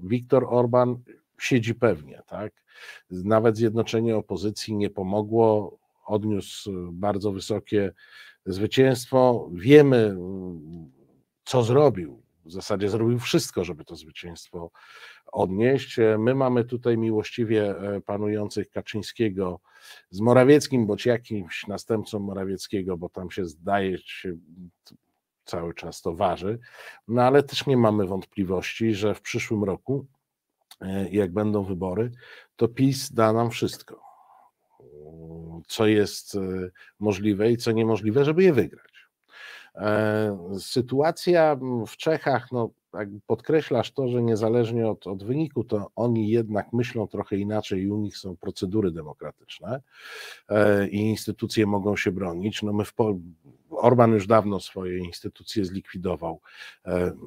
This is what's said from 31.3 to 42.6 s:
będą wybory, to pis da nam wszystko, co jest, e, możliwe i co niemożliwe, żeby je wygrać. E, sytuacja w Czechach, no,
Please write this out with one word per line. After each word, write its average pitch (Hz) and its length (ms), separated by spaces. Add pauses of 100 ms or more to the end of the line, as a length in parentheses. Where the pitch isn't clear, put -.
będą 104 300
wybory, 95 480 (440)
to 120 120
pis 131 460
da 110 200
nam 117 160
wszystko, - 520 (1700)
co 110 200
jest, 104 480
e, 98 40 (600)
możliwe 104 520
i 117 60
co 120 140
niemożliwe, 110 540
żeby 156 180
je 180 100
wygrać. - 360 (840)
E, 107 640 (220)
sytuacja 151 1000 (280)
w - 100
Czechach, 135 540
no, 117 180 (240)